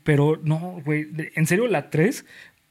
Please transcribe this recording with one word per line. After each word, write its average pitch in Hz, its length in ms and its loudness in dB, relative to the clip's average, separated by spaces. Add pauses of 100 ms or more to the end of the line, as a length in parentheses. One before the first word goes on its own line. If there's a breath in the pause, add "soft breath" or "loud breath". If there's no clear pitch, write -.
pero 151 400 2
no, 170 420 -4
güey. 151 200 -2
De, 156 300 -10
en 156 120 2
serio, 208 200 2
la 160 220 -2
tres, 170 360 0 (460 loud breath)